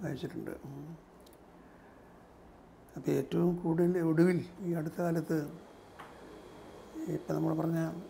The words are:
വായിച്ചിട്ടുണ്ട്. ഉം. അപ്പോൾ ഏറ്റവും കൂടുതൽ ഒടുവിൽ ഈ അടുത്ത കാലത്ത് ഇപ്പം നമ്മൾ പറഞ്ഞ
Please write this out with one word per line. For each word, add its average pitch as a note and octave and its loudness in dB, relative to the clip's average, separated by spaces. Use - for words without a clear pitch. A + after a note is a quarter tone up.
വായിച്ചിട്ടുണ്ട്. - -6
ഉം. C#3+ -10
അപ്പോൾ D3 0
ഏറ്റവും E3+ 4
കൂടുതൽ F3 4
ഒടുവിൽ E3+ 6
ഈ - 0
അടുത്ത D#3+ -4
കാലത്ത് E3 2
ഇപ്പം - -2
നമ്മൾ D#3+ 2
പറഞ്ഞ E3 2